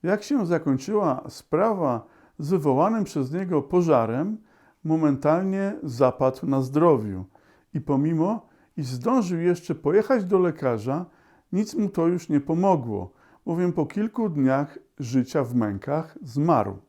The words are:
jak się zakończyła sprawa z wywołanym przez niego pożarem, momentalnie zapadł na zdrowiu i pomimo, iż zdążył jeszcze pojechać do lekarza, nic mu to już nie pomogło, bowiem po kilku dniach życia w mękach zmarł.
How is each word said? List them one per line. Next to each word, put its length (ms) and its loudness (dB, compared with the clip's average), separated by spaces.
jak 200 0
się 240 0
zakończyła 800 0
sprawa 760 -2
z 120 -6
wywołanym 540 2
przez 280 -4
niego 300 -2
pożarem, 760 2
momentalnie 1000 2
zapadł 640 0
na 160 0
zdrowiu 640 2
i 60 -4
pomimo, 680 0
iż 100 -6
zdążył 540 -2
jeszcze 340 0
pojechać 500 2
do 140 2
lekarza, 680 0
nic 220 -2
mu 140 -2
to 180 0
już 220 -2
nie 120 2
pomogło, 720 0
bowiem 260 0
po 140 0
kilku 420 -4
dniach 500 0
życia 460 0
w 100 -8
mękach 680 -2
zmarł. 540 0